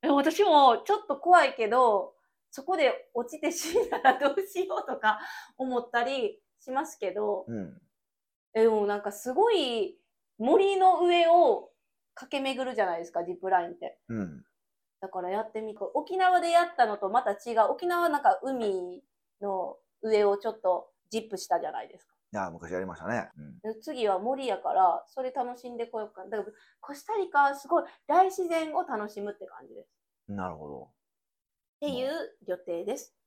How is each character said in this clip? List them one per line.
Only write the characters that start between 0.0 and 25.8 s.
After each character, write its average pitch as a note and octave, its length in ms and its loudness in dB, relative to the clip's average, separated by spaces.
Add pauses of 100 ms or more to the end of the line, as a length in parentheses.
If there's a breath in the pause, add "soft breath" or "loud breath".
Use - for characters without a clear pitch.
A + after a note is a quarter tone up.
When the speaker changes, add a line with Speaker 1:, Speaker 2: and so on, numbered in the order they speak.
Speaker 1:
え、 D#4 60 -2
私 D#4 360 2
も C#4 340 6
ち - 140 -2
ょ G#4 80 0
っ - 60 -20
と - 100 -4
怖 F4 280 6
い C4+ 100 -2
け A3 140 -4
ど、 A#3 460 2 (360)
そ C4+ 120 -14
こ F#4 140 -2
で C4+ 360 0
落 A#3+ 160 -4
ち D#4 120 -14
て D4+ 120 -2
死 E4+ 340 -2
ん - 40 -8
だ - 80 -4
ら C4 200 4
ど C#4+ 140 2
う F#4+ 140 -2
し F#4 200 -4
よ E4+ 100 -6
う - 100 -6
と C4 120 -6
か G#3+ 220 0 (380 loud breath)
思 B3+ 200 -2
っ A#3+ 120 -6
た A#3+ 120 0
り A#3+ 380 -4 (200)
し C4 100 -16
ま C#4 160 -4
す - 120 -18
け F#3 140 -6
ど、 G#3 340 -4
Speaker 2:
う - 60 -10
ん。 F#2 280 -10 (760)
Speaker 1:
え、 A3 80 4
で A3+ 60 6
も G#3+ 180 2
な G3+ 120 -2
ん G3+ 40 -8
か G3+ 100 -6
す B3 200 -10
ご G4+ 180 4
い A#3+ 480 -2 (400)
森 G4 400 4
の F4+ 260 6
上 F4 220 6
を E4 440 4 (440)
駆 C#4 260 -8
け - 0 -
巡 C4 300 -4
る A#3 60 -8
じ A3 40 -2
ゃ G3 60 4
な E3+ 100 -2
い E3 40 -6
で E3+ 40 -8
す - 80 -16
か、 F3 120 -2
ジ F3+ 80 -8
ッ F3+ 80 -10
プ F#3+ 100 -2
ラ F3+ 140 4
イ F3 40 -8
ン F3 40 -12
っ - 20 -14
て。 - 240 -12 (100)
Speaker 2:
う A#2 60 -6
ん。 F2 300 -8 (560)
Speaker 1:
だ F#3+ 80 -12
か F#3 140 -8
ら F3+ 80 -6
や G#3 120 -4
っ A3 80 -10
て A3 100 -8
み A3 140 -10
こ G3+ 120 -8
う。 - 80 -8
沖 D4+ 220 -4
縄 F#4 240 4
で E4+ 100 -2
や E4+ 120 6
っ F4 140 -2
た A#3+ 100 4
の G#3 100 -2
と G3 140 -4
ま A#3+ 120 2
た G3+ 100 -2
違 A#3 240 -8
う。 A3+ 160 4
沖 F4 160 -4
縄 F4 200 2
な C#4+ 120 0
ん - 20 -14
か C4 200 4
海 G3 600 -4 (400)
の F#3+ 340 -4 (240)
上 G#3+ 240 2
を G3+ 140 4
ち G#3+ 100 -8
ょ - 40 -2
っ G#3+ 80 -14
と F3+ 300 0 (200)
ジ A3 80 -2
ッ A3 120 -8
プ G3 60 -8
し - 120 -10
た F3 120 2
じ - 60 -6
ゃ D3+ 60 -8
な A2 100 -8
い - 60 -14
で - 100 -20
す - 80 -20
か。 - 80 -20 (180)
Speaker 2:
い - 40 -6
や、 F#2+ 140 -4
昔 E2 200 -14
や F2+ 100 -2
り F#2+ 60 -6
ま F2 100 -12
し - 40 -20
た F2 80 -10
ね。 A2+ 280 -6
う D2+ 40 -20 (300)
ん。 A3 40 -10
Speaker 1:
で、 A3 60 -18
次 B3+ 280 -4
は F#3+ 100 0
森 C4 280 -4
や G3 120 -2
か - 140 -4
ら、 F#3 360 4
そ C4 140 -10
れ B3+ 100 -6
楽 B3 260 -6
し B3 100 -16
ん A#3+ 80 -14
で A#3 100 -8